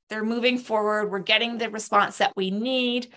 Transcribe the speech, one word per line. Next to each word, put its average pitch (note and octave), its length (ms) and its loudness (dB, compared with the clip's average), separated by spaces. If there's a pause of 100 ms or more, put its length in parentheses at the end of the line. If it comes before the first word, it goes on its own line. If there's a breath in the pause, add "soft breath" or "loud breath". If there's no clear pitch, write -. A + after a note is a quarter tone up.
They're G#3+ 160 -4
moving A#3+ 320 2
forward. G#3+ 540 0
We're G3 80 -4
getting A3 400 0
the A3+ 100 -2
response G#3 500 0
that - 180 2
we F#3+ 140 -2
need. B3 640 -2